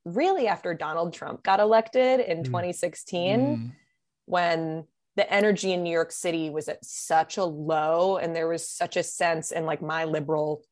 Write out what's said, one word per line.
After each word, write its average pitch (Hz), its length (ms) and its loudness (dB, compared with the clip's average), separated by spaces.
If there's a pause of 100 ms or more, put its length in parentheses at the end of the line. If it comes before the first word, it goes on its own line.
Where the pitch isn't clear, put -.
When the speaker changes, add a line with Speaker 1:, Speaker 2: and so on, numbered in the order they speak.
Speaker 1:
really 269 440 2
after 175 260 -2
Donald 160 380 -4
Trump 120 300 -12
got 196 180 4
elected 226 600 4
in 170 220 -2
Speaker 2:
Mm. 131 80 -4
Speaker 1:
twenty 175 220 -2
sixteen, 180 680 0 (160)
Speaker 2:
Mm. - 160 -8 (540)
Speaker 1:
when 165 600 0 (300)
the 202 160 2
energy 202 400 4
in 180 100 0
New 170 100 -2
York 165 180 0
City 165 400 -2
was 151 180 -6
at 151 160 -10
such - 520 -2
a 196 80 0
low, 160 720 0
and 170 180 -4
there 165 140 -2
was 165 200 -4
such - 280 -4
a 180 60 2
sense 165 500 -2
in, 165 140 -2
like, 156 140 -2
my 165 240 -4
liberal 151 680 -2